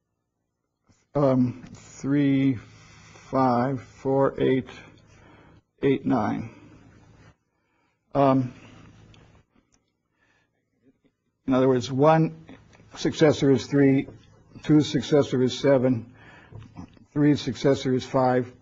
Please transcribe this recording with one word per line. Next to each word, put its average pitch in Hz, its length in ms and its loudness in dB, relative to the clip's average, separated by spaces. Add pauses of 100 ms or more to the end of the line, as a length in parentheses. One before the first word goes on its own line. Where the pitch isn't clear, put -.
(1160)
um, 131 480 0 (100)
three, 139 840 -2 (720)
five, 127 500 0
four, 135 560 -2
eight, 131 320 -2 (1120)
eight, 139 240 -2
nine. 110 460 -4 (1600)
Um, 135 400 0 (3000)
in 135 60 0
other 131 140 2
words, 127 240 0
one 160 540 2 (500)
successor 147 560 2
is 120 140 0
three, 139 420 2 (540)
two 151 200 4
successor 139 600 0
is 123 180 -2
seven, 131 540 0 (1000)
three 147 240 2
successor 131 580 -2
is 127 120 -2
five 127 560 0